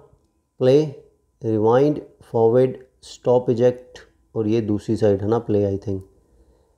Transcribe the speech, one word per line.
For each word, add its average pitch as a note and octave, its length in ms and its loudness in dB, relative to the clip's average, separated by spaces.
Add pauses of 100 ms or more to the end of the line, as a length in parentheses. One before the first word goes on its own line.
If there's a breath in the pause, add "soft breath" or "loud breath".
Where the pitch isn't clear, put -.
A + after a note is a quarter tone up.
(580)
प्ले, C3+ 260 4 (600)
रिवाइंड, A2+ 560 2 (220)
फॉरवर्ड, B2 540 2 (260)
स्टॉप, B2 480 -2
इजेक्ट, B2 480 -2 (360)
और A2 140 -4
ये A2+ 120 0
दूसरी G#2+ 360 -4
साइड G2+ 260 0
है G#2 60 -4
ना, A#2 100 0
प्ले, G2+ 400 -2
I - 20 -10
think, G2 200 -8 (760)